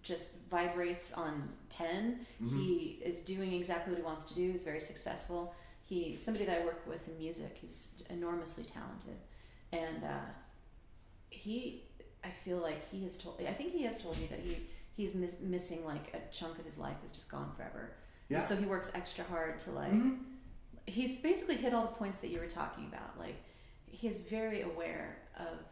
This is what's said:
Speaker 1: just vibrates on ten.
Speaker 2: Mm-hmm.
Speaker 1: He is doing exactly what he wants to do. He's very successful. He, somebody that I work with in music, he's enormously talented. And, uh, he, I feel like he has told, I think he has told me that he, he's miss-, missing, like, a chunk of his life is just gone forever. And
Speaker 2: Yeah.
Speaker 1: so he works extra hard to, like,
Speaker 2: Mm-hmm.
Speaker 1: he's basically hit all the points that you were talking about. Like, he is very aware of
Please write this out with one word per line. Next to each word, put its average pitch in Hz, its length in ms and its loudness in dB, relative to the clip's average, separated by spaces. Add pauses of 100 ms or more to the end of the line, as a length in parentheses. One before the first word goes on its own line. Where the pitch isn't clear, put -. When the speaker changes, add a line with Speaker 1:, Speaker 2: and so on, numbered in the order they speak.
Speaker 1:
just - 360 -2 (120)
vibrates 175 640 4
on 151 360 0 (200)
ten. 202 560 2 (160)
Speaker 2:
Mm-hmm. 120 180 4
Speaker 1:
He 170 440 4
is 170 180 2
doing 190 320 2
exactly 175 400 2
what 170 60 2
he 170 60 0
wants 156 200 -2
to - 100 -8
do. 180 160 6
He's 175 120 0
very 156 180 0
successful. - 720 -2 (300)
He, 170 340 2
somebody 208 280 4
that 175 160 6
I 170 40 4
work 165 220 2
with 165 200 -4
in 160 100 -6
music, 160 420 -4
he's - 320 -8 (180)
enormously 170 540 0
talented. - 540 -8 (540)
And, 160 320 0
uh, 143 260 -2 (1000)
he, - 540 -2 (400)
I 185 60 -4
feel 180 280 -2
like 151 340 0
he 190 120 -2
has 175 140 -2
told, - 300 -6
I - 60 0
think 349 200 0
he 320 100 6
has - 180 2
told 165 180 0
me 160 80 0
that - 120 -4
he, 170 180 0 (380)
he's 190 200 2
miss-, 175 260 2
missing, 175 440 2
like, 147 280 -2
a - 200 -6
chunk 165 260 -4
of - 60 -8
his 156 120 -8
life 143 280 -2
is - 60 -8
just - 180 -10
gone - 260 -4
forever. - 380 -6 (360)
And 147 100 6
Speaker 2:
Yeah. 156 60 4
Speaker 1:
so 208 100 6
he 196 100 4
works 190 280 2
extra 180 320 -2
hard 160 340 0
to, - 120 -4
like, 143 200 2
Speaker 2:
Mm-hmm. 254 240 10 (720)
Speaker 1:
he's 240 360 2
basically 339 340 6
hit 247 180 4
all 226 100 8
the 226 100 4
points 196 260 0
that - 100 -2
you 170 100 0
were 170 80 -2
talking - 380 -2
about. - 320 -8
Like, - 200 -6 (500)
he - 200 -2
is 185 140 2
very 220 400 2
aware 165 560 -2 (220)
of 170 180 -4 (140)